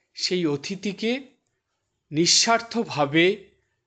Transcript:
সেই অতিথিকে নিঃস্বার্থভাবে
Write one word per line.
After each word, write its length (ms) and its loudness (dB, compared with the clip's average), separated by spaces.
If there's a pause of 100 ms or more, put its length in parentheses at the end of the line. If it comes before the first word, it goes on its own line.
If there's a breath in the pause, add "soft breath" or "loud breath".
(140)
সেই 320 -2
অতিথিকে 920 -4 (760)
নিঃস্বার্থভাবে 1400 2 (380)